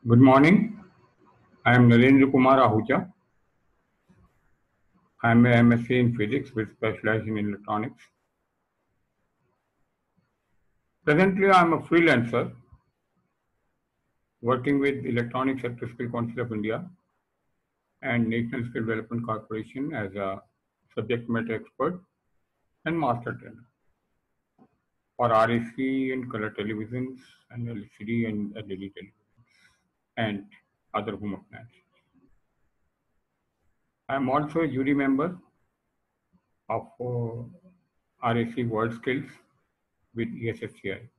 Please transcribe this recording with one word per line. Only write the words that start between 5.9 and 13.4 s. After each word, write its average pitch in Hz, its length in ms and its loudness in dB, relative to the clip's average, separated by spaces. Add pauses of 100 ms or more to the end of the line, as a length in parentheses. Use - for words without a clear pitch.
in 120 160 2
physics 110 400 -4
with 110 200 -6
specialization 110 640 -4
in 104 100 -4
electronics. 107 560 -8 (3000)
Presently, 190 440 2
I 185 120 8
am 170 100 4
a 147 80 0
freelancer 139 720 2 (1900)